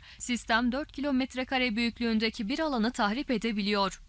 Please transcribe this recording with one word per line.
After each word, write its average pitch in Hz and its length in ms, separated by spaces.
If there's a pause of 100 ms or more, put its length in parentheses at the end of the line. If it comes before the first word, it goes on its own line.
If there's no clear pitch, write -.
(180)
Sistem 240 540
dört 285 200
kilometre 262 520
kare 254 320
büyüklüğündeki 226 720
bir 294 100
alanı 254 320
tahrip 240 400
edebiliyor. 202 800